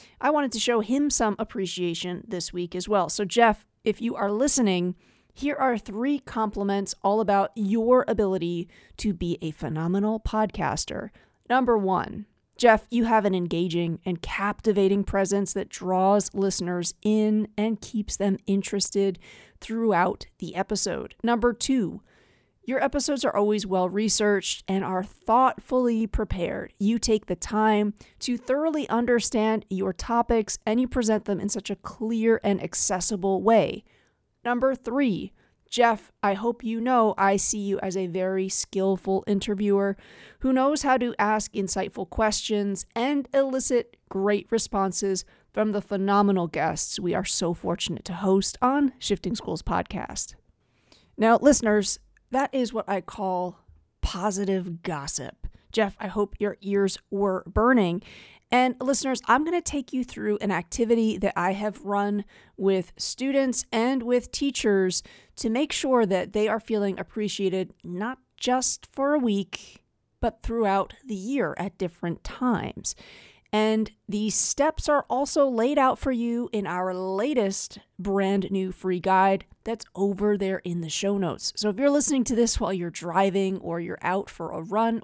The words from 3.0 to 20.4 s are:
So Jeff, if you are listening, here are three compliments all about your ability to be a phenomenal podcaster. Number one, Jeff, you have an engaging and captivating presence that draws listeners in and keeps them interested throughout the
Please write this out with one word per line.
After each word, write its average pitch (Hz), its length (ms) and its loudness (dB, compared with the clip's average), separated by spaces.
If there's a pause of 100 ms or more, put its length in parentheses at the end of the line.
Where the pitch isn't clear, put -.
So 208 160 -4
Jeff, 220 420 4 (200)
if 214 160 -2
you 233 160 -4
are 202 160 0
listening, 202 640 2 (380)
here 277 220 -4
are 247 220 0
three 247 420 -4
compliments 202 840 -4
all 208 200 2
about 196 340 2
your 226 540 4
ability 180 580 0 (300)
to 208 160 -2
be 170 280 -2
a 160 100 -4
phenomenal 180 680 -2
podcaster. - 920 -4 (380)
Number 240 280 4
one, 190 480 -2 (320)
Jeff, 220 340 6
you 233 140 2
have 220 180 4
an 196 100 2
engaging 170 680 -2
and 175 180 -4
captivating 202 840 0
presence 196 480 0
that 190 160 -6
draws 190 640 2
listeners 180 680 -2
in 214 460 2 (100)
and 214 220 -2
keeps - 380 -6
them 196 180 0 (120)
interested 196 680 0 (440)
throughout 208 640 0 (140)
the - 160 -10